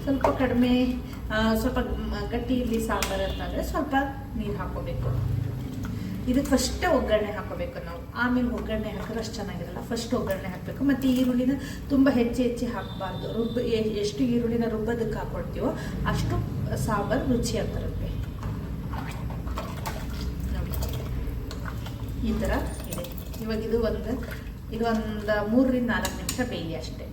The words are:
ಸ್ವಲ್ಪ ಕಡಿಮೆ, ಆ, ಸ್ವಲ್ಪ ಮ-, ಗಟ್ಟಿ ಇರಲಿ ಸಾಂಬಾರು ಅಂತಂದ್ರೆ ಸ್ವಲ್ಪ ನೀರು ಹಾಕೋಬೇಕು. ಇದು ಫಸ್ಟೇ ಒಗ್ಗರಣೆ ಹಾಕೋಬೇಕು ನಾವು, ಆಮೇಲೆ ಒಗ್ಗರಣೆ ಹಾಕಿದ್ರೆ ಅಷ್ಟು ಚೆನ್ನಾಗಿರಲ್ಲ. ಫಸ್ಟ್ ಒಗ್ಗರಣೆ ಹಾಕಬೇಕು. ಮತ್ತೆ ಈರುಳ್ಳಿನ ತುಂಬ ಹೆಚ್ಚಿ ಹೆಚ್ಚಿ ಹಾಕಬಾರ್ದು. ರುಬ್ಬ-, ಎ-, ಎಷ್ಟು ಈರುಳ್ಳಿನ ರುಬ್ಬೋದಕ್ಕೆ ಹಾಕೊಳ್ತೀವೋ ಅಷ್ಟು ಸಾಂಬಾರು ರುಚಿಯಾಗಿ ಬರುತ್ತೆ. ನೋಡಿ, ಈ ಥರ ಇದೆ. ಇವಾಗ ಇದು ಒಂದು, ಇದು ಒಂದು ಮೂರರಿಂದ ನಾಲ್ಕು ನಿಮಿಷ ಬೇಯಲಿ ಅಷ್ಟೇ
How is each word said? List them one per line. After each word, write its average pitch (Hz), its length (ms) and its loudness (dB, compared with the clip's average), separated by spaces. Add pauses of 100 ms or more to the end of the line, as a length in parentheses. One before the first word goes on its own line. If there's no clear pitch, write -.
ಸ್ವಲ್ಪ 269 220 2 (160)
ಕಡಿಮೆ, 247 320 6 (640)
ಆ, - 20 2 (240)
ಸ್ವಲ್ಪ 247 180 2 (300)
ಮ-, 214 240 -2
ಗಟ್ಟಿ 240 280 0
ಇರಲಿ 220 180 0 (100)
ಸಾಂಬಾರು 196 400 0
ಅಂತಂದ್ರೆ - 400 -2
ಸ್ವಲ್ಪ 311 240 -2 (460)
ನೀರು 208 220 -2
ಹಾಕೋಬೇಕು. - 500 -2 (1200)
ಇದು 254 180 4
ಫಸ್ಟೇ - 380 2 (100)
ಒಗ್ಗರಣೆ 214 400 2
ಹಾಕೋಬೇಕು 175 400 -6 (100)
ನಾವು, 170 140 -8 (220)
ಆಮೇಲೆ 247 340 4
ಒಗ್ಗರಣೆ 208 400 -2
ಹಾಕಿದ್ರೆ 233 260 -4
ಅಷ್ಟು - 160 -6
ಚೆನ್ನಾಗಿರಲ್ಲ. - 500 -6
ಫಸ್ಟ್ 240 300 0
ಒಗ್ಗರಣೆ 190 340 -2
ಹಾಕಬೇಕು. - 280 -6 (100)
ಮತ್ತೆ 262 240 4
ಈರುಳ್ಳಿನ 254 400 4 (380)
ತುಂಬ 269 140 8 (120)
ಹೆಚ್ಚಿ 240 260 4
ಹೆಚ್ಚಿ 233 300 0
ಹಾಕಬಾರ್ದು. 190 520 -4 (100)
ರುಬ್ಬ-, 233 280 0 (120)
ಎ-, 214 140 2 (120)
ಎಷ್ಟು - 180 0 (140)
ಈರುಳ್ಳಿನ 233 400 4
ರುಬ್ಬೋದಕ್ಕೆ 220 460 0
ಹಾಕೊಳ್ತೀವೋ 220 500 -2 (420)
ಅಷ್ಟು - 240 2 (480)
ಸಾಂಬಾರು 214 480 2
ರುಚಿಯಾಗಿ - 420 0
ಬರುತ್ತೆ. - 340 -2 (2500)
ನೋಡಿ, - 220 -2 (1500)
ಈ 220 40 2 (100)
ಥರ 220 80 2 (420)
ಇದೆ. - 120 -4 (380)
ಇವಾಗ 220 160 -2 (100)
ಇದು 226 100 4 (120)
ಒಂದು, - 220 -2 (640)
ಇದು 220 80 0 (100)
ಒಂದು 214 420 0 (160)
ಮೂರರಿಂದ 247 420 6
ನಾಲ್ಕು 214 260 0
ನಿಮಿಷ - 200 -4 (120)
ಬೇಯಲಿ 165 300 -4
ಅಷ್ಟೇ - 320 -8